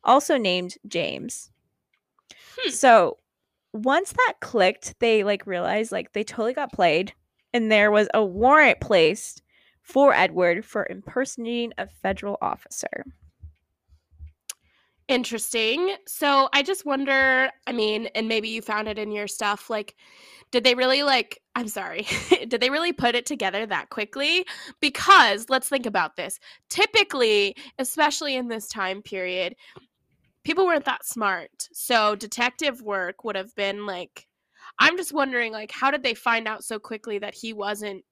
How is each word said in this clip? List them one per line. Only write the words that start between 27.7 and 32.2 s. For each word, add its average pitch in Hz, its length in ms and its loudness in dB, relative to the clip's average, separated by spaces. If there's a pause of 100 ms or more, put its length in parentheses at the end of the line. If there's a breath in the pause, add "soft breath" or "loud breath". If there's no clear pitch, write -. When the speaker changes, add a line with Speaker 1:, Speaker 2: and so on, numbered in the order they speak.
Speaker 2:
especially 294 560 -2
in 254 120 -4
this 220 220 -8
time 196 320 -6
period, 185 540 -6 (880 loud breath)
people 349 200 2
weren't 320 200 2
that - 200 -4
smart. 196 680 -6
So 214 420 2
detective 240 680 -4